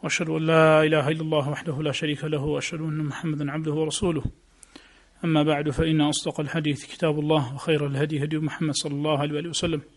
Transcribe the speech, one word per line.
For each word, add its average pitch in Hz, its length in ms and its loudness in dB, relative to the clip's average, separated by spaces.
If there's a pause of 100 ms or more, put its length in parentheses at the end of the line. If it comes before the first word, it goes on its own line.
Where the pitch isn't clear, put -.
وأشهد 160 260 -2
أن 160 180 0
لا 160 360 8
إله 156 260 2
إلا 160 120 -2
الله 156 280 0
وحده 151 340 -4
لا 151 100 -2
شريك 151 320 -4
له، 156 180 -2
وأشهد 151 380 -4
أن 156 240 -4
محمدا 147 460 -4
عبده 156 220 -4
ورسوله. 156 520 0 (1000)
أما 160 180 4
بعد، 151 280 2
فإن 160 300 2
أصدق 151 400 0
الحديث 151 440 -2
كتاب 151 340 -2
الله، 147 360 0
وخير 147 320 0
الهدي 143 380 -2
هدي 156 140 -2
محمد 156 360 -2
صلى 147 180 -4
الله 147 260 0
عليه 151 160 -2
وآله 156 140 -6
وسلم 151 340 -2 (140)